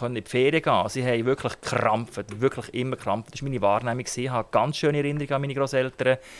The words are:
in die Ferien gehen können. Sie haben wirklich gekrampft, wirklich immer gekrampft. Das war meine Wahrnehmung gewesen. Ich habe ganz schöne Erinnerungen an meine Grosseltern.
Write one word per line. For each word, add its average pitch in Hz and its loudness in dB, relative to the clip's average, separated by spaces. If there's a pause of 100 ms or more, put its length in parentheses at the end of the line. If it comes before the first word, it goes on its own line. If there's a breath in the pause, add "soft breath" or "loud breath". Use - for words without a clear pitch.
in 120 -4
die 110 -6
Ferien 139 2
gehen - -4
können. 104 2
Sie 123 -4
haben 117 2
wirklich 131 -2
gekrampft, 107 -2
wirklich 123 -2
immer 127 -2
gekrampft. 104 -4
Das - -12
war 139 -6
meine 123 -4
Wahrnehmung 117 2
gewesen. - -6
Ich 131 -2
habe 120 -2
ganz 127 2
schöne 147 2
Erinnerungen 143 -2
an 139 0
meine 139 -4
Grosseltern. 131 2 (200 loud breath)